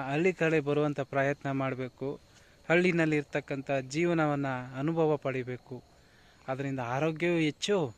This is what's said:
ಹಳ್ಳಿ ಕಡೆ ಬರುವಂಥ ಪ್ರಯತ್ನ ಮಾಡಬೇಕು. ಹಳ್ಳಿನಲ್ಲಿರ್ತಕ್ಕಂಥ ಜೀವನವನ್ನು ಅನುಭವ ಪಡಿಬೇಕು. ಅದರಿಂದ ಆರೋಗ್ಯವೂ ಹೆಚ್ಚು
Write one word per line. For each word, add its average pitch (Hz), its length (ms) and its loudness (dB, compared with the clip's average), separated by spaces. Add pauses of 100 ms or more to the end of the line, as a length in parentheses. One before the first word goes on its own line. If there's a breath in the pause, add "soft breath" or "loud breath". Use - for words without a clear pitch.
(120)
ಹಳ್ಳಿ 175 200 2
ಕಡೆ 160 280 2
ಬರುವಂಥ 147 400 0
ಪ್ರಯತ್ನ 139 500 -2
ಮಾಡಬೇಕು. 135 720 -4 (500 soft breath)
ಹಳ್ಳಿನಲ್ಲಿರ್ತಕ್ಕಂಥ 156 1000 2 (180)
ಜೀವನವನ್ನು 143 920 0
ಅನುಭವ 156 380 2
ಪಡಿಬೇಕು. 127 680 -8 (680 soft breath)
ಅದರಿಂದ 135 320 -4
ಆರೋಗ್ಯವೂ 156 580 0
ಹೆಚ್ಚು 156 600 0